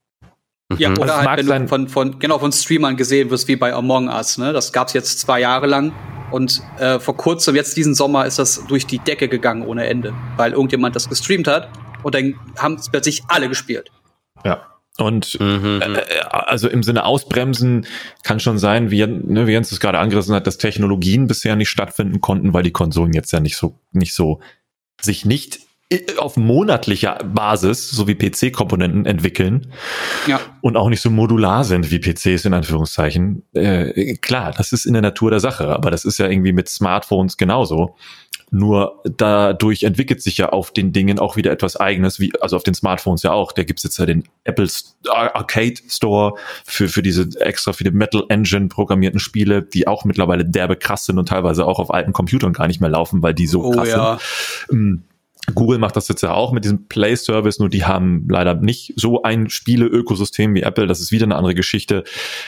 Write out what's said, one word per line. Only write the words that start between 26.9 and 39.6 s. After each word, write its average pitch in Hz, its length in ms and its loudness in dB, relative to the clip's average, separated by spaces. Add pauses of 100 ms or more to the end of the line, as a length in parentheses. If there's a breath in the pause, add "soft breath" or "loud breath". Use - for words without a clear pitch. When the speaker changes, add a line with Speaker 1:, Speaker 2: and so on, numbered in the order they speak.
Speaker 3:
Basis, 104 640 0
so 107 180 -2
wie 104 80 2
P-C-Komponenten 98 880 0
entwickeln 95 680 0 (540 loud breath)
Speaker 1:
Ja. 139 120 0 (220)
Speaker 3:
und 113 160 2
auch 107 120 4
nicht 110 120 0
so 120 80 2
modular 110 540 4
sind 87 260 2
wie 82 100 2
P 82 140 0
Cs 90 320 0
in 98 80 2
Anführungszeichen. 80 880 0 (100)
Äh, 95 640 0
klar, 110 380 -4
das - 160 -2
ist - 140 -2
in 123 80 2
der 113 80 2
Natur 107 300 2
der 107 80 2
Sache, 92 280 -2
aber 76 220 0
das 82 160 -2
ist - 120 -2
ja 98 100 2
irgendwie 95 260 2
mit 90 160 2
Smartphones 95 680 0
genauso. 90 600 0 (560 loud breath)
Nur 101 520 2
dadurch 107 800 2